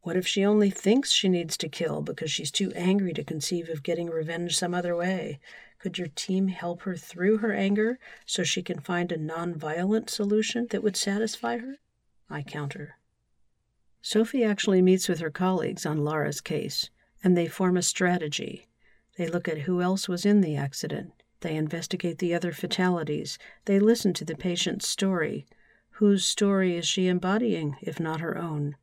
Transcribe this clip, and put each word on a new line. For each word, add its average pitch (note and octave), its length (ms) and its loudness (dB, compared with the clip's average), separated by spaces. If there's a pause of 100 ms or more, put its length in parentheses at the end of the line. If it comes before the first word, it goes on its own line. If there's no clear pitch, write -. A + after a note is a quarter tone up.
What E3+ 140 -4
if F3+ 120 0
she G3 160 2
only G#3 260 6
thinks A#3 400 2
she - 180 4
needs E3+ 280 2
to D#3 120 -6
kill D3+ 340 -4
because D3+ 280 -6
she's - 220 -4
too F#3+ 240 0
angry F#3 380 2
to D3+ 100 -4
conceive E3 440 -4
of D3+ 140 -6
getting E3+ 260 -2
revenge E3 480 -2
some F3 180 0
other F3 200 0
way? F3 460 -2 (400)
Could F3 180 -6
your F3 80 -4
team F#3+ 400 0
help F3 360 -4
her F#3 120 -4
through F#3+ 440 0
her G#3+ 140 0
anger G3+ 460 0 (260)
so - 200 -4
she F3+ 180 -2
can F3+ 160 -6
find F3 320 -2
a E3 60 -2
non-violent E3 920 -2
solution G#3+ 640 0
that G3+ 140 -2
would G3 120 0
satisfy A3 600 -2
her? C4 200 -10 (520)
I D3 120 -8
counter. D3 540 -8 (1040)
Sophie A3+ 420 2
actually G3 380 4
meets F#3 260 6
with E3 100 0
her D#3+ 140 -4
colleagues - 520 0
on D3+ 200 0
Lara's D3 360 -2
case, - 500 -6 (340)
and F3+ 120 6
they E3+ 120 2
form F3+ 280 2
a F3 60 2
strategy. F3 840 -2 (500)
They E3+ 100 -2
look E3+ 220 -2
at D#3 140 -4
who F3+ 200 0
else F#3+ 260 0
was F3+ 160 -4
in G#3 180 8
the D#3 120 2
accident. C#3 560 -6 (300)
They D#3+ 160 -4
investigate E3 640 -4
the E3+ 140 0
other E3+ 200 0
fatalities. D#3+ 840 -2 (280)
They G3 160 4
listen G#3+ 320 4
to D#3 120 -4
the D#3+ 120 -6
patient's - 500 -2
story. F3 580 -2 (460)
Whose G3+ 340 4
story F#3+ 520 2
is E3+ 100 -2
she F#3 220 2
embodying, F3+ 720 0
if - 180 -8
not D#3+ 220 -2
her E3 180 -4
own? D3 440 -4